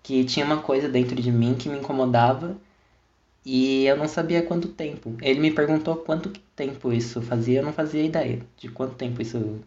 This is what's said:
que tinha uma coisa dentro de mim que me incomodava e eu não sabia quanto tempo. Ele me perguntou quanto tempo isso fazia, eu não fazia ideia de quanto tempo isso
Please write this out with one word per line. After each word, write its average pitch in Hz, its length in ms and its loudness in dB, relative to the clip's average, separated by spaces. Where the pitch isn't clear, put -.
que 131 220 2
tinha 143 200 0
uma 151 160 0
coisa 139 280 0
dentro 127 260 2
de 123 160 0
mim 120 240 4
que 127 140 -6
me 139 100 -4
incomodava 131 800 2
e 135 400 2
eu 139 100 6
não 151 120 -2
sabia 165 360 0
quanto 170 240 -2
tempo. 147 540 -10
Ele 139 180 2
me 156 100 4
perguntou 156 460 2
quanto 165 340 -4
tempo 135 340 -4
isso 117 300 -2
fazia, 120 380 0
eu 139 60 0
não 151 60 -4
fazia 151 320 -2
ideia 147 380 -2
de - 100 -18
quanto 131 280 -6
tempo 123 260 -6
isso 107 460 -4